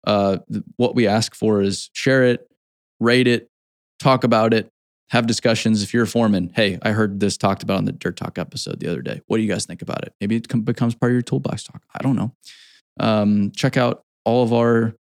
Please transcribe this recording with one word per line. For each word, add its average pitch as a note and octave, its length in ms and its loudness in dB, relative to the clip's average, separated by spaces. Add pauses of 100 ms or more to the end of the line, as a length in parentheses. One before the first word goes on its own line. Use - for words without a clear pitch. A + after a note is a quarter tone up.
uh, G2 320 0 (100)
th-, G#2 140 -8 (140)
what A#2+ 180 0
we A#2 140 2
ask A2 260 -2
for G#2+ 260 0
is G2 320 -4
share C3 320 2
it, A#2+ 220 0 (540)
rate B2 260 4
it, A#2+ 220 0 (500)
talk C3 240 2
about A2+ 320 4
it, G#2+ 140 -2 (420)
have A#2 180 0
discussions. A2 560 0
If - 100 -8
you're A#2+ 80 2
a A2 60 2
foreman, G#2 480 0
"Hey, G2 260 0
I A2 80 -2
heard G#2 300 0
this G2 160 0
talked G2 260 -2
about G2 140 -2
on G2 80 -2
the - 80 -4
Dirt - 240 -8
Talk - 220 -10
episode - 420 -10
the - 80 -6
other E2 140 -6
day. - 260 -8
What A2+ 80 0
do A2 80 0
you G#2 40 -2
guys G2+ 160 -2
think F2 160 -14
about - 220 -8
it?" - 180 -14
Maybe G2+ 140 -2
it A2+ 140 -4
com-, A#2 140 -2
becomes A#2 340 -2
part B2 160 0
of - 20 2
your B2 80 0
toolbox - 400 -4
talk. - 220 -20 (100)
I - 80 -10
don't C3+ 140 0
know. A#2 180 -4 (640)
Um, G#2 540 2
check - 240 -2
out B2 260 0 (220)
all A#2+ 180 2
of A#2 100 2
our A#2 520 2